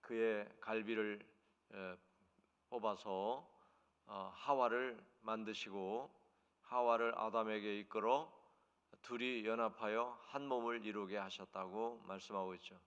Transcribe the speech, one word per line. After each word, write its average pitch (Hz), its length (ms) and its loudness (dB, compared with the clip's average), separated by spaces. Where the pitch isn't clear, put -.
그의 110 480 2
갈비를, 107 640 0
에, 92 220 -8
뽑아서, 107 800 0
어, 98 280 -8
하와를 123 680 2
만드시고 110 880 -4
하와를 117 540 4
아담에게 107 640 0
이끌어 117 520 2
둘이 120 440 -2
연합하여 113 760 0
한 143 240 -6
몸을 117 380 0
이루게 104 320 -2
하셨다고 98 920 -4
말씀하고 95 500 -4
있죠. 95 300 -16